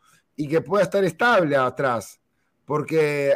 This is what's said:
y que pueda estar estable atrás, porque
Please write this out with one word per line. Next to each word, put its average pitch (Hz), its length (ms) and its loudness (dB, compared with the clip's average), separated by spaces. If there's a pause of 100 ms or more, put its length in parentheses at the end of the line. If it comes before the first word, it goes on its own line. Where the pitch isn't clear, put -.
(360)
y 147 120 -8
que 156 140 0
pueda 196 220 0
estar 196 200 0
estable 185 500 2
atrás, 123 640 -2 (460)
porque 147 720 0